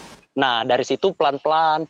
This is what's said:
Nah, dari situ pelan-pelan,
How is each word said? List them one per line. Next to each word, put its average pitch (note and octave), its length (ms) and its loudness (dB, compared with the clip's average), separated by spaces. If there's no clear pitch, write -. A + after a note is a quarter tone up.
Nah, B2+ 320 0
dari B2+ 160 2
situ F3 320 -2
pelan-pelan, D#3 720 0